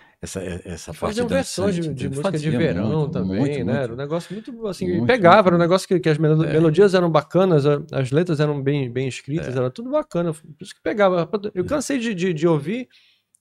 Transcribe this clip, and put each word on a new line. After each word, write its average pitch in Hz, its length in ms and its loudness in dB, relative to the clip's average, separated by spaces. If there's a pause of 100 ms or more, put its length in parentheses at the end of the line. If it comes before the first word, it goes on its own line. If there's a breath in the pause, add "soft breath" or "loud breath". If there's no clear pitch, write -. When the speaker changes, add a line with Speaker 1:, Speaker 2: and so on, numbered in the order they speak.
(220 soft breath)
Speaker 1:
essa, 90 200 -10 (240)
essa 85 260 -12
parte - 80 -16
Speaker 2:
Faziam 220 300 -4
versões 202 480 -2
Speaker 1:
dançante, 170 40 -4
Speaker 2:
de, - 0 -
de 139 260 -6
Speaker 1:
entendeu? - 20 -6 (120)
Speaker 2:
música 175 160 -2
de 151 140 -6
Speaker 1:
Fazia - 60 0
Speaker 2:
verão 117 340 0
Speaker 1:
muito, 151 220 -2
Speaker 2:
também, 95 260 -4
Speaker 1:
muito, 143 200 -2
Speaker 2:
né? 120 40 -4
Speaker 1:
muito. 113 140 -2
Speaker 2:
Era 123 160 -4
um - 20 -10
negócio 147 380 -8
muito, 226 340 -12
assim, 185 220 -6
Speaker 1:
Muito, 202 180 -2
Speaker 2:
pegava, 208 400 6
era - 0 -
um 185 40 6
Speaker 1:
muito. 175 100 4
Speaker 2:
negócio 175 260 2
que, 185 120 2
que 175 100 0
as 151 80 4
melo-, 156 260 2
Speaker 1:
É. 151 100 -2
Speaker 2:
melodias 165 400 6
eram 175 160 4
bacanas, 165 560 4
a, 147 160 2 (120)
as 131 180 -2
letras 156 300 2
eram 147 200 0
bem, 139 300 0
bem 131 160 -4
escritas, 139 480 -6
Speaker 1:
É. - 20 -6
Speaker 2:
era 127 120 0
tudo 233 220 -10
bacana, 175 420 -2
por - 100 -20 (180)
isso 196 140 -18
que - 60 -20
pegava. 185 480 2 (240)
Eu 180 100 -2
Speaker 1:
É. 180 40 -6
Speaker 2:
cansei 277 300 -2
de, 233 160 -4
de, 180 200 -2
de 151 140 0
ouvir 170 420 -2 (520 soft breath)